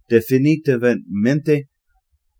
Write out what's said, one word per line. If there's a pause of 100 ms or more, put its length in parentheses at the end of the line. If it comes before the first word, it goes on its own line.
Definitivamente (680)